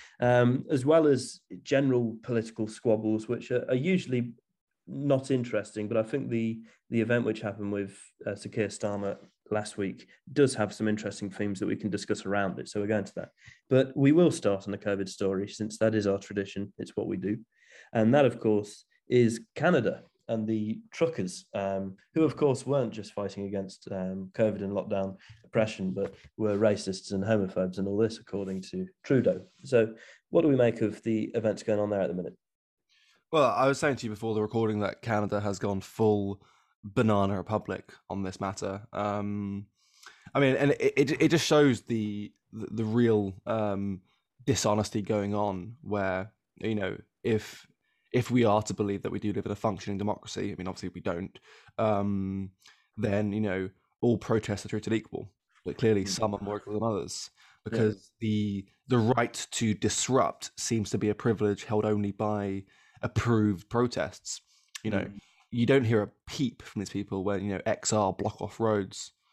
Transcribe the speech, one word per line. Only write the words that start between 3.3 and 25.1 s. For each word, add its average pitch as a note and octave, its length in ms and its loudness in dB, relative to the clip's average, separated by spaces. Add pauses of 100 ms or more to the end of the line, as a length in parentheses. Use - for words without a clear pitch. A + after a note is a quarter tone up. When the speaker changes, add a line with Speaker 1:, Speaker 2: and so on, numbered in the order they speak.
Speaker 1:
are, B2 200 0
are C3 40 2
usually B2+ 600 0 (520)
not C3+ 440 0
interesting. G#2+ 580 -2
But A2+ 80 -2
I A2 60 2
think C3+ 260 -4
the, A2+ 320 -2 (300)
the A#2 100 0
event A#2 240 2
which A2 160 -2
happened G2+ 320 -6
with, G2+ 260 -6 (280)
uh, G#2 80 -4
Sir G2+ 160 -12
Keir G#2+ 180 -2
Starmer G2+ 480 -4 (340)
last G#2+ 280 -4
week G2 280 -4 (280)
does C#3+ 200 4
have G#2 200 -2
some A2 140 -2
interesting G#2 420 -4
themes G2+ 280 -6
that G2+ 60 -6
we G2 100 -2
can - 140 -4
discuss G2+ 380 -4
around G2 320 -2
it. - 100 -10
So G#2 120 -6
we're G2+ 60 -2
going G#2 180 0
to - 100 -14
that. - 160 -10 (400)
But C3 260 4
we C#3 160 8
will E3+ 180 8
start G2 360 0
on G2+ 60 -4
the G2+ 40 -4
covid G2 320 -2
story, G2 400 -2
since - 300 -8
that A2 160 2
is G#2 120 2
our G2 120 2
tradition. G2 580 -6
It's - 220 -10
what G2 80 -2
we F#2+ 100 -4
do. F#2+ 220 -2 (560)
And A2+ 180 4
that, C#3+ 140 6
of A2+ 140 0
course, G#2 440 0 (240)
is A#2+ 320 4 (140)
Canada C#3 480 2 (260)
and A2+ 180 -2
the A2 340 -2 (120)
truckers, - 600 -4
um, G2 420 -4 (160)
who, D#3+ 120 2
of C#3 120 0
course, C3+ 300 0
weren't C3 260 0
just G2+ 220 -12
fighting G2 320 -6
against, G2 440 -8
um, F#2+ 440 -6
covid G#2 280 0
and G2 100 -4
lockdown G2 440 -2 (300)